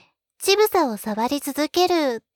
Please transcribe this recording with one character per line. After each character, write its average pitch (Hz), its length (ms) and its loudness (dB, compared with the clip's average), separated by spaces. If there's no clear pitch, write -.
乳 392 160 2
房 392 340 2
を 214 60 -6
触 214 320 -4
り 285 120 -4
続 294 280 -4
け 359 200 2
る 285 360 0